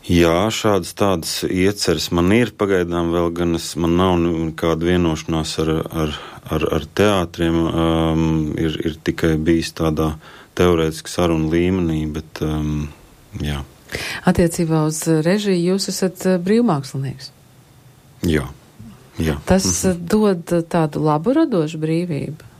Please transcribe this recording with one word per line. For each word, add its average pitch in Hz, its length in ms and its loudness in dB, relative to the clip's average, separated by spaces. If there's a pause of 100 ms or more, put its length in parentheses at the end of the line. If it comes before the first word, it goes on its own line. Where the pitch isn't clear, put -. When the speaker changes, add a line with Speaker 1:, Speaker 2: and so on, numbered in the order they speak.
Speaker 1:
Jā, 87 440 4
šādas 101 480 0
tādas 95 440 0
ieceres 92 680 0
man 87 220 2
ir. 113 240 2
Pagaidām 87 560 0
vēl 87 180 2
gan 85 280 0
es, - 180 -8
man 85 220 2
nav 92 200 4
nekāda 82 680 0
vienošanās 82 720 0
ar, 80 140 0 (180)
ar, 78 240 -2 (300)
ar, 80 260 -2
ar 80 180 -2
teātriem. 85 720 0
Ehm, 82 680 2 (280)
ir, 80 260 -2
ir 78 160 -4
tikai - 400 0
bijis 80 400 0
tādā 78 380 0 (400)
teorētiski 82 580 2
sarunu 82 400 0
līmenī, 85 560 2
bet, 78 340 -10
ehm, 76 460 -2 (440)
jā. 73 280 -6 (640)
Speaker 2:
Attiecībā 165 600 2
uz 156 180 -4 (160)
režiju 180 540 0
jūs 196 180 -2
esat, 185 340 -4
eh, 185 140 2
brīvmākslinieks? 160 880 -2 (920)
Speaker 1:
Jā, 76 260 0 (680)
jā. 78 260 0
Speaker 2:
Tas, 190 400 0
Speaker 1:
Mhm. 190 60 2
Speaker 2:
eh, 175 180 -4
dod 202 360 2 (240)
tādu 151 360 0
labu 156 300 2
radošu 180 440 2
brīvību 156 680 -4 (120)